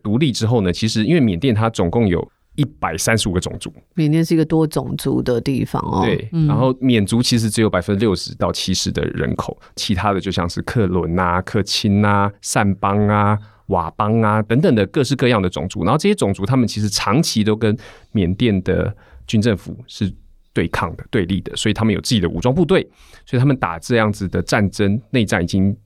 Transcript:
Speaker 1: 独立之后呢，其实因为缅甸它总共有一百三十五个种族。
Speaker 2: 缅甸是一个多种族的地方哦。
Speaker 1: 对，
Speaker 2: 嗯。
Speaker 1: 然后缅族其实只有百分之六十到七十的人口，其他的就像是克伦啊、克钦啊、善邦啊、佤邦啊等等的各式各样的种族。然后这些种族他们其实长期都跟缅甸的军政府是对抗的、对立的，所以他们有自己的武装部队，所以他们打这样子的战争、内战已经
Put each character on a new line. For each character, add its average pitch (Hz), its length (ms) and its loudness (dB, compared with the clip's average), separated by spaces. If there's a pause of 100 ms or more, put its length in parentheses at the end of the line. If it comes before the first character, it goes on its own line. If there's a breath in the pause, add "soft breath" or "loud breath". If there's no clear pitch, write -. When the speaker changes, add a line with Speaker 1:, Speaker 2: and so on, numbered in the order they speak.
Speaker 1:
独 107 140 0
立 143 140 2
之 110 140 -2
后 117 160 2
呢， 90 120 0
其 107 140 -2
实 110 180 0
因 156 100 2
为 175 40 4
缅 104 200 2
甸 123 160 0
它 110 120 0
总 98 220 -2
共 117 180 0
有 85 240 -2 (220)
一 147 100 -2
百 92 320 -6
三 113 220 0
十 104 100 -2
五 98 40 -2
个 87 80 0
种 - 200 -4
族。 - 140 -12 (220)
Speaker 2:
缅 151 160 0
甸 165 120 2
是 165 120 0
一 - 20 4
个 160 80 4
多 160 220 2
种 139 280 -4
族 127 280 -2
的 123 180 0
地 127 240 -2
方 - 160 -4
哦。 - 240 -2
Speaker 1:
对， 107 280 -2
Speaker 2:
嗯。 160 120 2
Speaker 1:
然 147 100 2
后 131 240 2
缅 123 240 4
族 117 160 0
其 123 200 2
实 110 100 0
只 113 120 0
有 107 80 4
百 92 120 0
分 101 160 0
之 - 20 0
六 104 160 2
十 - 200 -8
到 87 160 -2
七 - 240 -4
十 92 160 -2
的 - 140 -2
人 - 300 -2
口， - 240 -8 (160 soft breath)
其 - 200 -4
他 101 180 0
的 92 80 -2
就 95 100 -4
像 87 160 -2
是 90 140 -6
克 110 240 -2
伦 87 320 0
啊、 90 240 2
克 101 220 -2
钦 104 420 2
啊、 101 260 2 (100)
善 104 340 0
邦 101 320 0
啊、 104 300 2 (300 soft breath)
佤 85 300 -2
邦 107 240 0
啊 107 220 2
等 117 180 0
等 170 120 4
的 104 120 2
各 143 180 0
式 131 120 -2
各 127 120 0
样 120 140 4
的 92 80 0
种 82 180 -6
族。 92 160 -6
然 90 80 2
后 151 60 2
这 175 100 0
些 208 80 2
种 101 180 0
族 95 120 -6
他 127 100 0
们 127 100 4
其 107 140 -4
实 104 80 0
长 101 340 0
期 110 220 0
都 107 120 0
跟 107 200 0 (380 loud breath)
缅 92 220 2
甸 104 280 2
的 87 320 -2 (320 soft breath)
军 110 140 2
政 107 160 2
府 - 280 -12
是 - 240 -4 (440)
对 90 160 0
抗 - 260 -4
的、 - 160 -14
对 101 140 0
立 92 160 -2
的， - 160 -10
所 - 120 -2
以 104 40 2
他 110 100 -2
们 110 100 4
有 85 60 -2
自 - 160 -2
己 101 60 2
的 85 80 2
武 82 100 -6
装 127 160 0
部 180 80 4
队， 170 240 2 (380 soft breath)
所 - 100 -4
以 123 40 2
他 131 60 4
们 143 120 4
打 85 200 -4
这 120 200 0
样 110 140 2
子 98 180 -4
的 90 120 -2
战 101 280 2
争、 101 300 0 (100)
内 120 160 0
战 92 180 0
已 - 20 -2
经 98 300 0 (100)